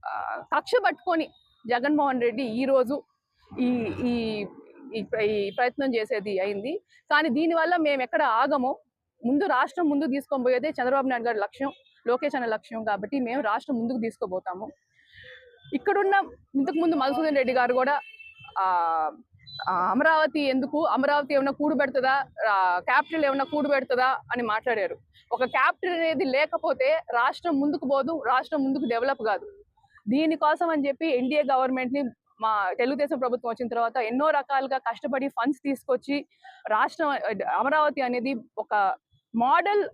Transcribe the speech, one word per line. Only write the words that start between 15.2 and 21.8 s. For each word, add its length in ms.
ఇక్కడున్న 400
ఇంతకుముందు 420
మధుసూదన్ 400
రెడ్డి 160
గారు 220
కూడా, 260
ఆ, 60
ఆ, 220
అమరావతి 500
ఎందుకు, 440
అమరావతి 500
ఏమన్నా 180
కూడు 220
పెడుతుందా, 520